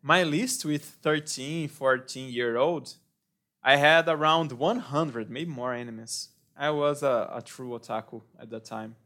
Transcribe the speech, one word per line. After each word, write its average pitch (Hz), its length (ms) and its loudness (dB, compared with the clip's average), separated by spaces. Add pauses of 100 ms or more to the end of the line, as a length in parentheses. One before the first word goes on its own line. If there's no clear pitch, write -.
My 160 180 6
list 175 420 0
with 151 200 -2 (180)
thirteen, 151 680 -2
fourteen-year-old, 131 1300 0 (680)
I 139 140 6
had 160 300 6
around 156 440 2
one 151 260 0
hundred, 135 540 -4
maybe 151 180 -8
more 123 240 -6
animes. 117 540 -10 (280)
I 143 140 -2
was 147 320 0
a, 127 320 2
a 113 80 -8
true 127 280 -12
otaku 113 520 -8 (180)
at 117 120 -18
that 113 140 -12
time. 110 300 -10 (100)